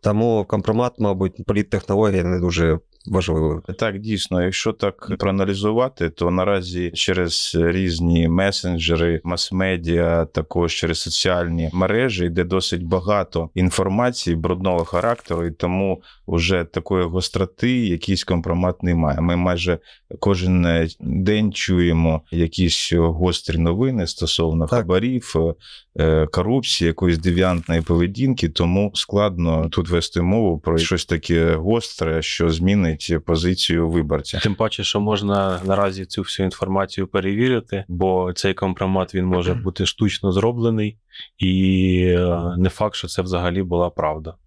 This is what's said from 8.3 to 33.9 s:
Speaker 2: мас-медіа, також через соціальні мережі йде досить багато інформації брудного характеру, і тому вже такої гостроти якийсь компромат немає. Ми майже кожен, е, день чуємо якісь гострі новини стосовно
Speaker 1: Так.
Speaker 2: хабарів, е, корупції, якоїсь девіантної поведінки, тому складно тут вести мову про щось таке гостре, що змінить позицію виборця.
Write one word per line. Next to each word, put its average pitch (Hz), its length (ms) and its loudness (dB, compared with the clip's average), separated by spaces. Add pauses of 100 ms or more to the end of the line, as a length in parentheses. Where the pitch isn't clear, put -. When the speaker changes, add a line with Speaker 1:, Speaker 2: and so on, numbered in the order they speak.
Speaker 2:
мас-медіа, 85 1000 0
також 85 480 -2
через 82 280 -4
соціальні 85 720 -2
мережі 95 520 0
йде 87 180 0
досить 90 400 -2
багато 87 720 -2
інформації 95 800 0
брудного 87 500 0
характеру, 87 600 -2
і 85 60 -2
тому 92 500 -2 (260)
вже 85 360 2
такої 90 420 -2
гостроти 92 680 -2 (160)
якийсь 87 360 -2
компромат 87 600 -2
немає. 80 380 2
Ми 85 140 2
майже 87 440 0 (400)
кожен, 90 460 2
е, 82 220 2 (120)
день 101 540 0
чуємо 82 680 2 (100)
якісь 85 640 0
гострі 85 640 2
новини 95 500 0
стосовно 82 600 -2
Speaker 1:
Так. 120 120 0
Speaker 2:
хабарів, 110 540 0 (680)
е, 78 280 4
корупції, 101 600 0
якоїсь 82 300 2
девіантної 85 640 2
поведінки, 92 680 0
тому 92 440 0
складно 85 800 0
тут 82 180 -2
вести 85 320 0
мову 92 380 2
про 82 180 0
щось 82 280 0
таке 82 500 2
гостре, 82 680 -2
що - 280 0
змінить 85 640 0 (120)
позицію 85 640 0
виборця. 78 540 -2